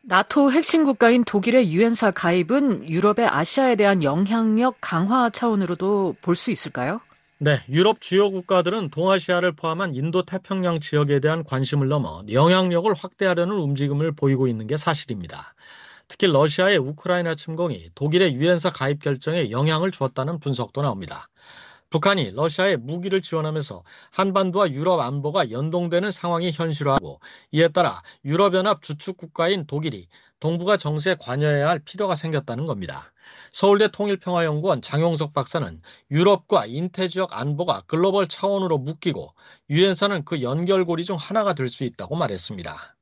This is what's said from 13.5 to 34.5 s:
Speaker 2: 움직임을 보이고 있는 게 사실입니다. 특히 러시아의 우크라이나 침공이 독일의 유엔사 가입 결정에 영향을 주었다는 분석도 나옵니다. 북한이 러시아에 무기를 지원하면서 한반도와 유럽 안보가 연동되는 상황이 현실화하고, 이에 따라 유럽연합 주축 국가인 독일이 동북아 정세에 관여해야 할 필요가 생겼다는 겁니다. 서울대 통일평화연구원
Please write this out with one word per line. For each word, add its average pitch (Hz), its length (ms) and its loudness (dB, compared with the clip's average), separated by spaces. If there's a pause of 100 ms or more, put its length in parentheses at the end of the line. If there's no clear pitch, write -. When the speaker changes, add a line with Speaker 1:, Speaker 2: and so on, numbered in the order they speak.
Speaker 2:
움직임을 143 560 -2
보이고 135 360 2
있는 110 200 -4
게 147 100 -4
사실입니다. 123 760 -6 (520)
특히 - 200 -2
러시아의 160 500 4
우크라이나 165 560 -2
침공이 151 640 -6
독일의 151 400 2
유엔사 170 360 2
가입 147 300 -2
결정에 147 480 -2
영향을 156 400 0
주었다는 139 500 -4
분석도 131 440 -4
나옵니다. 98 460 -6 (600)
북한이 160 420 0
러시아에 160 460 0
무기를 175 440 -4
지원하면서 156 640 -6 (280)
한반도와 190 600 0
유럽 165 280 0
안보가 139 520 -2
연동되는 170 600 -2
상황이 175 420 -2
현실화하고, 143 680 -2 (320)
이에 160 180 4
따라 160 320 0 (220)
유럽연합 185 580 2
주축 156 360 -10
국가인 170 480 -2
독일이 139 420 -6 (320)
동북아 175 380 0
정세에 151 420 -2
관여해야 143 480 0
할 170 120 0
필요가 185 360 -4
생겼다는 147 500 -6
겁니다. 156 460 -10 (400)
서울대 202 380 4
통일평화연구원 175 920 -2